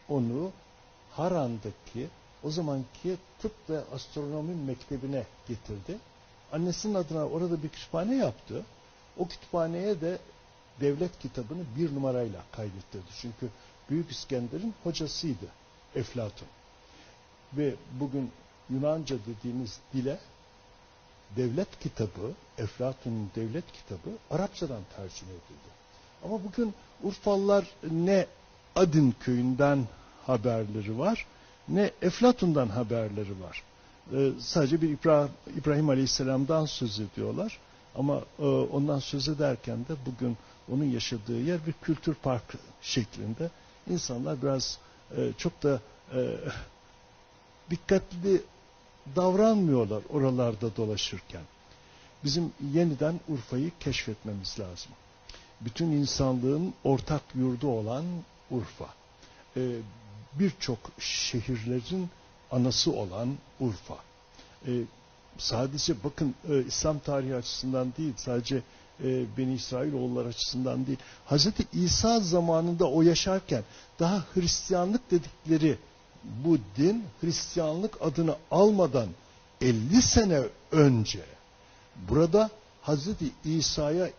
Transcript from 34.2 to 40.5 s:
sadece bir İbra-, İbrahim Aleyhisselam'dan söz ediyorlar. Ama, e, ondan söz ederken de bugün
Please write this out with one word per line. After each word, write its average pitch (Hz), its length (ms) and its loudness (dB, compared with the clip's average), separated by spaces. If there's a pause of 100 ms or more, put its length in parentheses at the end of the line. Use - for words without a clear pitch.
sadece 151 420 2
bir 151 160 2
İbra-, 147 300 6 (280)
İbrahim 151 320 2
Aleyhisselam'dan 135 800 2
söz 107 340 -4
ediyorlar. 107 580 -6 (380)
Ama, 139 240 0 (180)
e, 151 60 -2
ondan 139 540 2
söz 135 300 -4
ederken 139 500 -2
de 127 160 -6 (120)
bugün 120 300 -4 (360)